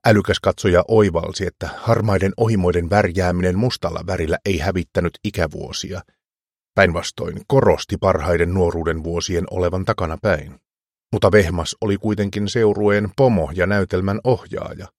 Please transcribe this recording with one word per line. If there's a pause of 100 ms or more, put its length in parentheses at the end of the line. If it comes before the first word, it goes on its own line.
Älykäs
katsoja
oivalsi,
että
harmaiden
ohimoiden
värjääminen
mustalla
värillä
ei
hävittänyt
ikävuosia. (720)
Päinvastoin
korosti
parhaiden
nuoruuden
vuosien
olevan
takanapäin. (520)
Mutta
Vehmas
oli
kuitenkin
seurueen
pomo
ja
näytelmän
ohjaaja. (120)